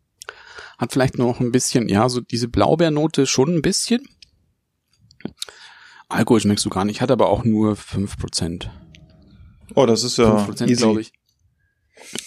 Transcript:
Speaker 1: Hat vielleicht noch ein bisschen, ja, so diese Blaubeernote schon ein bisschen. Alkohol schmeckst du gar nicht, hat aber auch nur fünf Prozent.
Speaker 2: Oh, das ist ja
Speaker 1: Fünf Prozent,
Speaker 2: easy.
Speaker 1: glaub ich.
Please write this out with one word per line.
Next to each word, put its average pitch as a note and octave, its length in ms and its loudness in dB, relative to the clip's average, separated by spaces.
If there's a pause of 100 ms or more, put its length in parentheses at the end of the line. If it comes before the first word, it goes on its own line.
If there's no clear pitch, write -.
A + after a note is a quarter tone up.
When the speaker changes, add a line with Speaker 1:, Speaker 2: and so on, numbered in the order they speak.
(840)
Speaker 1:
Hat A#2+ 100 -6
vielleicht C3 240 0
noch B2+ 220 0
ein B2 140 -2
bisschen, B2 360 0
ja, G#2+ 200 2
so B2 120 -4
diese A#2 280 -6
Blaubeernote D#3 800 2
schon F3+ 280 0
ein D#3+ 80 0
bisschen. G#3 400 0 (2000)
Alkohol A2+ 320 2
schmeckst G#2 240 0
du G#2+ 60 -4
gar F#2+ 140 -4
nicht, G#2 160 -6
hat B2+ 120 0
aber G#2+ 160 2
auch F#2+ 160 0
nur G#2+ 320 0
fünf - 420 -8
Prozent. - 500 -8 (1080)
Speaker 2:
Oh, C3+ 100 6
das A2+ 160 2
ist B2 160 -4
ja A2+ 160 6
Speaker 1:
Fünf G#2 140 2
Prozent, A#2+ 240 -2
Speaker 2:
easy. A#2+ 100 2
Speaker 1:
glaub A2 160 2
ich. A2 140 -10 (1160)